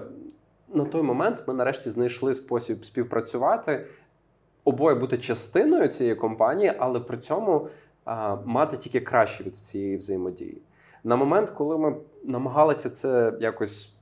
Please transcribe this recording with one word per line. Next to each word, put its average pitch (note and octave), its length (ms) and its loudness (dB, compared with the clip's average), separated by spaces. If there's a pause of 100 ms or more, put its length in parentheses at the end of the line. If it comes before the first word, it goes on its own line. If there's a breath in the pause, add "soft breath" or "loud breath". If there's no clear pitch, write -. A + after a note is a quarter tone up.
(720)
на D3 120 2
той D#3+ 160 -2
момент D#3 460 0
ми C3 60 -2
нарешті C3 360 -2
знайшли B2 440 0
спосіб A#2 520 -4
співпрацювати, B2+ 1000 -2 (760 loud breath)
обоє C#3+ 320 4
бути B2 220 0
частиною G#3 720 2
цієї A#2 280 0
компанії, A2+ 640 2
але B2 200 0
при B2+ 180 -8
цьому, D#3 500 0 (380 loud breath)
а, A2 400 -2
мати C3 320 0
тільки - 240 -2
краще A2+ 420 2
від F#2 120 -10
цієї G2 420 -6
взаємодії. F#2 640 -6 (420 soft breath)
На A#2 120 0
момент, D3+ 340 2
коли D3+ 280 -2
ми D3+ 180 0 (280)
намагалися C3+ 680 2
це A#2+ 500 2
якось A2 640 -4